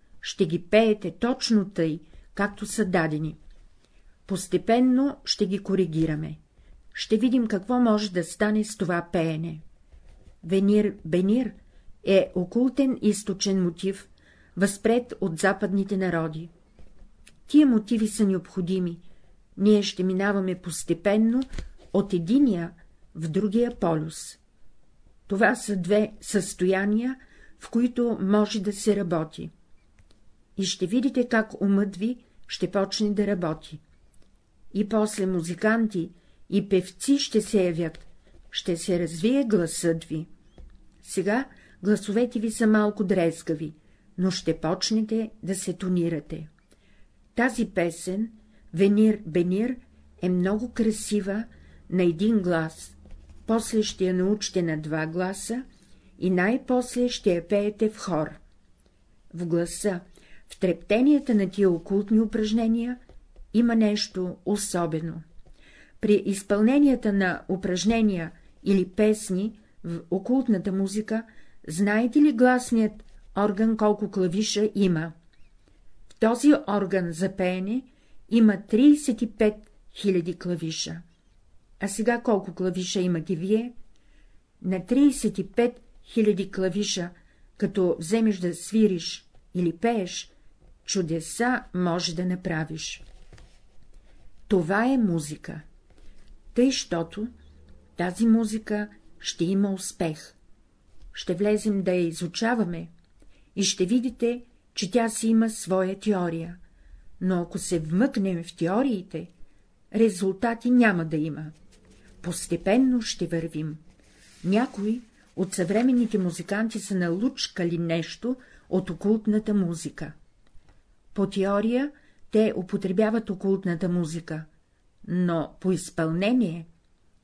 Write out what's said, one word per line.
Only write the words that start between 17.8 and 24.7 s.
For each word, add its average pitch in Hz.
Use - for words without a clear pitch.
са 214
необходими. 180
Ние 208
ще 196
минаваме 185
постепенно 208
от 202
единия 180
в 160
другия 214
полюс. 160